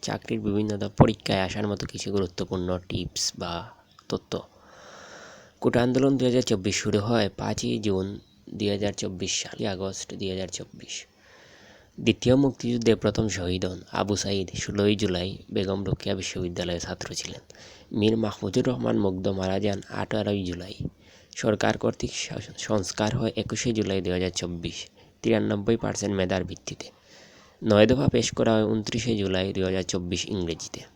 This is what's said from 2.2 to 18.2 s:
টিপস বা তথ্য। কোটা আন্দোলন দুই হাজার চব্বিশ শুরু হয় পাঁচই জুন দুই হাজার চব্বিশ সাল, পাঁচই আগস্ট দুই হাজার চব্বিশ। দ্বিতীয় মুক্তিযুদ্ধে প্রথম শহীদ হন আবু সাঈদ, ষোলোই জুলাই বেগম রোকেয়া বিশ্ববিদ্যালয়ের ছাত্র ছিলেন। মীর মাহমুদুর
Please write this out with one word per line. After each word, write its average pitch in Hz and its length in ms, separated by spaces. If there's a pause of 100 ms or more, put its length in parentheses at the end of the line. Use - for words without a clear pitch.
টিপস - 600
বা 87 320 (380)
তথ্য। - 320 (1200)
কোটা 120 220
আন্দোলন 131 340
দুই 127 120
হাজার 123 140
চব্বিশ 98 340
শুরু 104 220
হয় 107 380
পাঁচই 113 420
জুন 98 400 (360)
দুই 104 160
হাজার 101 220
চব্বিশ 95 500
সাল, - 80
পাঁচই - 160
আগস্ট 95 480
দুই 95 160
হাজার 92 180
চব্বিশ। - 580 (920)
দ্বিতীয় 120 340
মুক্তিযুদ্ধে 120 600
প্রথম 107 340
শহীদ 92 360
হন 92 160 (120)
আবু 98 240
সাঈদ, 98 380
ষোলোই 104 420
জুলাই 95 420 (120)
বেগম 98 340
রোকেয়া 98 320
বিশ্ববিদ্যালয়ের 87 640
ছাত্র - 340
ছিলেন। - 260 (580)
মীর 110 180
মাহমুদুর 107 520